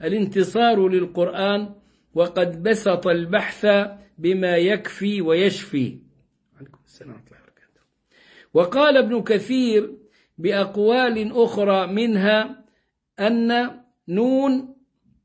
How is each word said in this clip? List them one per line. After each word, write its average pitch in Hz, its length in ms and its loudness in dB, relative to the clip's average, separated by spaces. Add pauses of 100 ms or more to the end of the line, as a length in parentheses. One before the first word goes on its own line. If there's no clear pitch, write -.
الانتصار 196 840 0
للقرآن، 185 840 -2 (400)
وقد 175 480 -2
بسط 202 440 0
البحث 175 600 -2 (520)
بما 180 380 0
يكفي 196 640 -2
ويشفي. 165 800 -2 (580)
عليكم - 280 -20
السلام - 260 -20
ورحمة 107 160 -20
الله - 160 -20
وبركاته. - 380 -20 (720)
وقال 269 420 4
ابن 233 260 2
كثير 226 720 0 (440)
بأقوال 208 920 0
أخرى، 202 540 2
منها 214 800 0 (560)
أن 233 500 0 (380)
نون 262 640 0 (500)